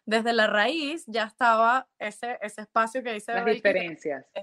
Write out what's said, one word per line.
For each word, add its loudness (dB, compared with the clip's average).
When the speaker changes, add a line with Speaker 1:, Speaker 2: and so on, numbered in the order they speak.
Speaker 1:
desde 0
la 4
raíz 0
ya -4
estaba 2
ese, -8
ese -10
espacio -2
que -6
dice -8
Speaker 2:
Las -2
Speaker 1:
Belkis. 0
Speaker 2:
diferencias. -2